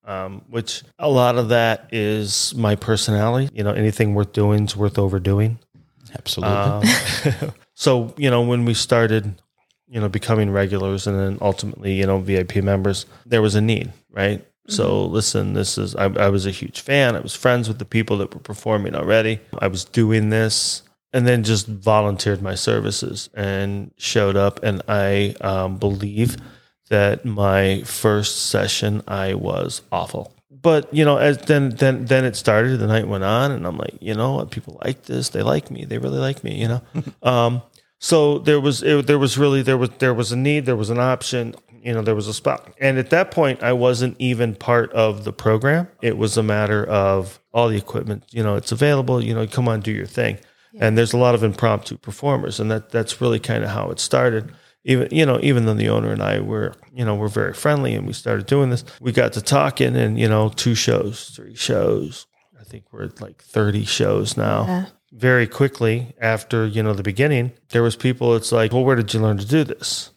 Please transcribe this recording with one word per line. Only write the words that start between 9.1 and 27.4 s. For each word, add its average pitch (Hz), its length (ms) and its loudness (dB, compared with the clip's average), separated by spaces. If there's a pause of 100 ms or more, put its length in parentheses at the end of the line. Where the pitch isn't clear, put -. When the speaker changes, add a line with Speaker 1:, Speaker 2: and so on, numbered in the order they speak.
Speaker 1:
you 123 100 -8
know, 104 120 -2
becoming 107 400 0
regulars 98 560 0
and 101 120 0
then 98 220 -2
ultimately, 101 540 -2
you 98 120 0
know, 95 120 2
V 95 200 0
I 92 40 2
P 90 180 -2
members, 98 460 0 (180)
there 117 160 4
was 107 140 2
a 104 80 4
need, 113 300 0 (180)
right? 101 340 -2 (240)
So 101 160 -2 (220)
Speaker 3:
Mm-hmm. 85 80 -6
Speaker 1:
listen, 101 400 -2
this 98 240 -2
is, 98 180 -6
I, 98 80 0
I 98 240 2
was 98 160 0
a 98 60 -4
huge - 320 -10
fan. 135 340 2
I 76 40 -4
was - 140 -10
friends 123 320 2
with 110 120 -4
the - 80 -8
people 110 320 0
that 98 160 -6
were - 60 -16
performing 104 540 -4
already. 107 460 2 (180)
I 98 100 0
was 90 180 -6
doing 110 420 2
this 110 540 -2 (320)
and 123 120 2
then 123 180 4
just 107 220 2
volunteered 104 720 0
my 95 140 -6
services 104 800 -4
and 98 640 -4
showed 101 360 2
up. 98 280 2
And 101 260 -2
I, 101 540 0
um, 95 340 -2
believe 101 640 -2 (500)
that 101 380 2
my 98 580 2